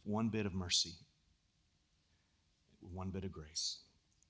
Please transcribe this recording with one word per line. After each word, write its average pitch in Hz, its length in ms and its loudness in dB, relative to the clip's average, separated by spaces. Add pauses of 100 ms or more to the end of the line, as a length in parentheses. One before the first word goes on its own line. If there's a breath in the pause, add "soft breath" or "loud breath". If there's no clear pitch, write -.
one 107 240 2
bit 107 180 2
of 92 80 0
mercy, 87 420 2 (1900)
one 92 300 -4
bit 95 120 -2
of 95 80 -2
grace. 78 460 -4 (520)